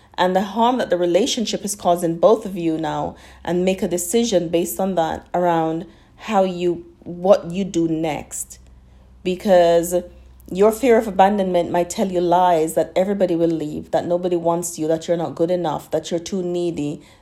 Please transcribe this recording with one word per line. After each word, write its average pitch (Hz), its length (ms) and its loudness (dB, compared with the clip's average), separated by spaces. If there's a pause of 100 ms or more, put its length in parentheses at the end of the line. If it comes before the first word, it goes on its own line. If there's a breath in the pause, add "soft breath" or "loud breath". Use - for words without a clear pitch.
(200 loud breath)
and 185 160 2
the 185 60 2
harm 226 360 0
that 208 140 -4
the 180 60 2
relationship 190 680 0
is 202 100 -6
causing 170 440 0
both 214 260 4
of 190 100 -10
you 165 220 -2
now, 151 380 -4 (280 loud breath)
and 180 220 -2
make 190 160 0
a 208 60 0
decision 180 600 0
based 170 300 -2
on 190 160 -2
that 160 380 -2
around 165 540 0 (280 loud breath)
how 202 280 0
you, 175 420 -2 (140)
what 175 500 2
you 190 140 -4
do 170 240 0
next. - 720 -6 (640 soft breath)
Because 175 720 4 (560 soft breath)
your 196 200 4
fear 226 260 4
of 240 100 2
abandonment 190 640 2
might 175 180 0
tell 214 220 -2
you 175 100 0
lies 175 540 2
that 160 200 0
everybody 185 400 0
will 170 140 2
leave, 156 420 -6
that 151 140 0
nobody 175 300 -2
wants 170 420 -2
you, 156 100 -4
that 160 200 -2
you're 170 100 0
not 156 180 -6
good 170 140 0
enough, 170 420 -4
that 160 200 -4
you're 170 80 -2
too 180 240 -6
needy, 175 580 -6 (200 loud breath)